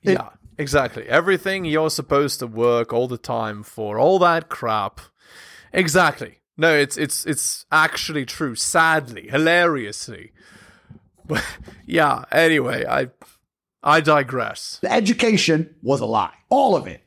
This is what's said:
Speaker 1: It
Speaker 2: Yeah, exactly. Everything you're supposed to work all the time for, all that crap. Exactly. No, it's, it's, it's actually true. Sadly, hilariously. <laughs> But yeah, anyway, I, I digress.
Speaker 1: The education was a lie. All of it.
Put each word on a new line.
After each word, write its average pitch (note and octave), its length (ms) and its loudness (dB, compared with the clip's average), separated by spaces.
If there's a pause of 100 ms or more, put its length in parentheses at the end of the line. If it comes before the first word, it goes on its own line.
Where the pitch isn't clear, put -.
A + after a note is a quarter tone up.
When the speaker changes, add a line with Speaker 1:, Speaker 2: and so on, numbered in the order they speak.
Speaker 1:
It F#3+ 120 2
Speaker 2:
Yeah, - 160 -2 (280)
exactly. C3+ 520 -2
Everything F#3 560 0
you're D#3 240 0
supposed C#3+ 500 -2
to B2+ 80 -8
work A#2 460 0
all A#2+ 160 0
the A#2+ 80 -8
time A2 460 -6
for, G#2+ 360 -8
all F3 200 4
that E3+ 300 2
crap. G#2+ 520 -4 (720)
Exactly. D#3+ 680 0 (160)
No, D#3+ 180 4
it's, C#3+ 240 2
it's, - 280 -4
it's - 460 -4
actually D#3 540 0
true. B2+ 300 -6
Sadly, D#3 760 0
hilariously. D3 1080 -2
<laughs> - 880 -20
But - 180 -4 (420)
yeah, D3 460 0
anyway, D3 560 2
I, C3 220 -2 (720)
I D3+ 200 4
digress. C3 800 -2
Speaker 1:
The - 100 -2
education G#3+ 920 2
was - 200 0
a - 40 -4
lie. G#2+ 300 -2 (140)
All B3+ 260 4
of C3+ 100 -2
it. D#2 220 -14